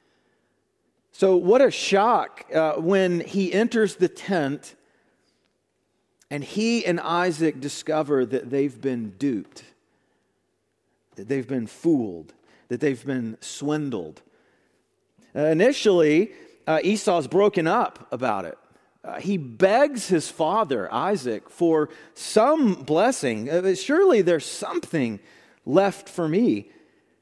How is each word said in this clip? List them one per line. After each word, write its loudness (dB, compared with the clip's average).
So 4
what 4
a 6
shock, 0
uh, 0
when 2
he -2
enters 0
the 2
tent -4
and -8
he -2
and 0
Isaac -2
discover -2
that -4
they've -4
been -4
duped, -6
that -16
they've -4
been -4
fooled, -2
that -6
they've -4
been -6
swindled. -6
Uh, -4
initially, 4
uh, 0
Esau's 0
broken 2
up -2
about -4
it. -12
Uh, -12
he -4
begs 0
his 0
father, -2
Isaac, -4
for 2
some 2
blessing. 0
Uh, 0
surely 4
there's 2
something -6
left 0
for -4
me. 0